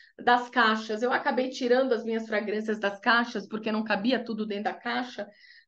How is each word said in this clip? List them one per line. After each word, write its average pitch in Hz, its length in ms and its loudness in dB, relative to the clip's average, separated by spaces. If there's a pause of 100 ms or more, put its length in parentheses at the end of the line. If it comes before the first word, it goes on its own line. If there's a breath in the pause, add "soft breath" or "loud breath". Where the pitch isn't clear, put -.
(180 loud breath)
das 247 320 4
caixas. 220 500 2
Eu 247 120 0
acabei 269 360 0
tirando 254 440 2
as 220 120 0
minhas 226 220 -4
fragrâncias 214 500 -2
das 202 220 -2
caixas, 233 480 2
porque 214 240 -6
não 214 140 0
cabia 220 400 2
tudo 214 200 -4
dentro 208 200 -6
da 190 100 -2
caixa, 240 540 -6 (400 loud breath)